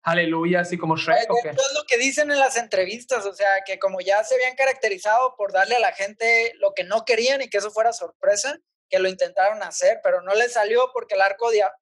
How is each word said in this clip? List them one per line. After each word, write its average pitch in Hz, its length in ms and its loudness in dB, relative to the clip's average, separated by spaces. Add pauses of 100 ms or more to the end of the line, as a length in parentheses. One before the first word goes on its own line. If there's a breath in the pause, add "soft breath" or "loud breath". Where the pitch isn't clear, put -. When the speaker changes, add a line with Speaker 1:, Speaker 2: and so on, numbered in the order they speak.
Speaker 1:
Aleluya, 170 580 0
así 175 160 -4
como 160 200 -2
Shrek, 185 300 2
Speaker 2:
Güey, 233 120 0
Speaker 1:
o 240 40 -4
qué? 151 60 -6
Speaker 2:
eso 254 120 -2
es 277 140 0
lo 294 120 -4
que 247 100 2
dicen 269 340 0
en 285 80 0
las 254 180 2
entrevistas, 220 680 -4
o 196 80 -6
sea, 196 140 0 (180)
que 190 140 -8
como 190 220 -4
ya 202 220 2
se 254 120 0
habían 254 200 0
caracterizado 247 840 0
por 196 140 -4
darle 196 240 2
a 247 40 4
la 196 140 2
gente 226 680 0
lo 196 140 0
que 185 100 -6
no 208 220 -2
querían 247 360 0
y 254 80 -8
que 202 80 -2
eso 202 140 -4
fuera 220 220 0
sorpresa, 202 640 -2 (320)
que 185 100 0
lo 190 100 0
intentaron 190 540 -2
hacer, 180 400 0
pero 180 180 2
no 190 120 -2
les 240 200 2
salió 233 400 2
porque 233 220 -6
el 190 60 2
arco 196 280 0
dia-, 208 220 2 (100)